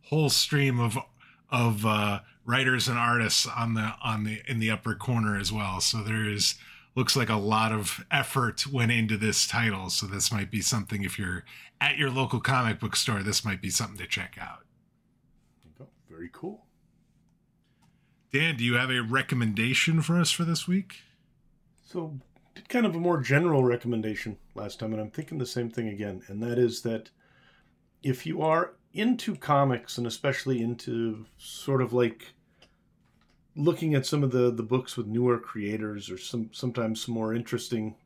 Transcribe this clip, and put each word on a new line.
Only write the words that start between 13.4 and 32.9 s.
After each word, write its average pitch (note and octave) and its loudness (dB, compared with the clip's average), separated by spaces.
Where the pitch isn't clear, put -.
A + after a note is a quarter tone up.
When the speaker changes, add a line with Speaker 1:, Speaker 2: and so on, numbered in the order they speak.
Speaker 1:
might F#2+ -2
be G2+ -6
something F#2+ -4
to - -10
check - -6
out. - -14
Speaker 2:
Very E2+ -14
cool. G#3 -12
Speaker 1:
Dan, D#3 2
do A#2+ 0
you A#2+ 4
have B2+ 2
a B2 2
recommendation B2 2
for E3+ 2
us E3 4
for E3+ 0
this E3 -2
week? F#3+ 0
Speaker 2:
So, D#3+ -8
did - -20
kind B3 2
of F3 2
a E3 -2
more F3 2
general C#3 4
recommendation A2+ 0
last G#2 -10
time, A2 -4
and G#2+ -4
I'm G#2+ -6
thinking D#3 -8
the B2 -2
same A#2+ -4
thing A2+ -4
again, G2+ -6
and G2+ -8
that A#2+ 0
is A#2 4
that A2+ -6
if C3+ -2
you D#3+ -4
are D#3+ 2
into A3+ 0
comics, C#3 2
and A#2+ -4
especially C3 -2
into A2+ -2
sort - -2
of, A#2+ 0
like, A#2+ 0